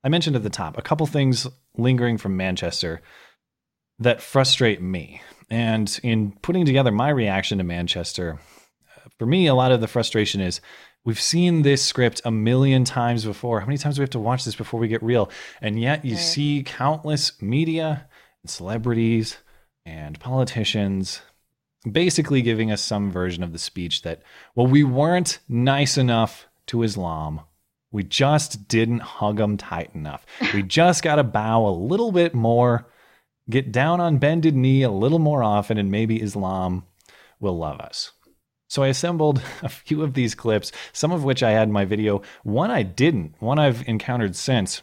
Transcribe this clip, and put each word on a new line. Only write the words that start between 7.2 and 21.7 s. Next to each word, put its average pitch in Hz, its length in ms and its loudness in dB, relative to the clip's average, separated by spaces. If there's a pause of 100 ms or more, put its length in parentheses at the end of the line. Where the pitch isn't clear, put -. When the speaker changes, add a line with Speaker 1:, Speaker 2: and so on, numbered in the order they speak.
Speaker 1:
to 92 40 -2
Manchester, 87 760 -6 (580)
uh, - 200 -20
for 113 100 -4
me, 175 200 4
a 135 80 4
lot 127 160 4
of 123 100 6
the 110 60 -2
frustration 107 540 0
is 90 180 -4 (440)
we've 117 180 -4
seen 170 400 2
this 139 240 4
script 120 400 0
a 117 60 -2
million 127 520 4
times 120 420 -2
before. 110 340 -4
How 98 80 -6
many 143 100 -2
times 143 180 -2
do 139 60 -2
we - 20 0
have 131 80 -4
to 123 80 -4
watch 120 240 -2
this 107 120 -6
before 113 240 -8
we 117 80 0
get 110 160 -2
real? 120 260 2 (320)
And 107 180 -2
yet 147 240 -2
you 127 120 -2
Speaker 2:
Right. 175 60 -4
Speaker 1:
see 147 420 0
countless 151 760 -4
media 156 680 -2 (340)
and - 80 -20
celebrities 113 880 -2 (480)
and 78 340 -14
politicians 107 1000 -2 (680)